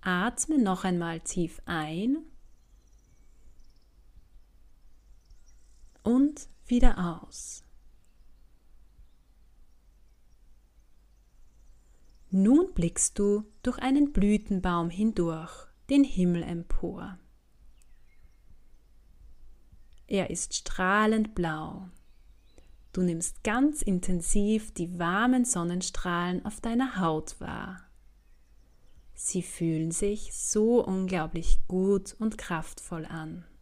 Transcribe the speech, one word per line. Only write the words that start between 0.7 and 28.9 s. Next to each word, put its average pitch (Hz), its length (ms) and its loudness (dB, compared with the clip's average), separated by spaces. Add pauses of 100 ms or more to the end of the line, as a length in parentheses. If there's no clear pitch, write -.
einmal 170 360 -2
tief - 460 -4
ein 175 580 -2 (3750)
und 269 460 2 (180)
wieder 202 560 6
aus. - 420 -18 (4000)
Nun 240 440 4
blickst - 440 -2
du 202 260 0 (180)
durch - 160 -4
einen 285 340 2
Blütenbaum 185 760 0
hindurch, 170 760 -4 (220)
den 277 160 6
Himmel 180 400 2
empor. 175 760 -4 (3000)
Er 190 240 0
ist - 240 -6
strahlend 214 800 0
blau. 165 540 -6 (1040)
Du 185 100 -2
nimmst 170 420 -4
ganz 269 380 0
intensiv 202 920 2
die 175 240 -8
warmen 226 460 2
Sonnenstrahlen 175 1000 -2
auf - 160 -10
deiner 240 400 -2
Haut 160 400 -2
wahr. - 400 -10 (1300)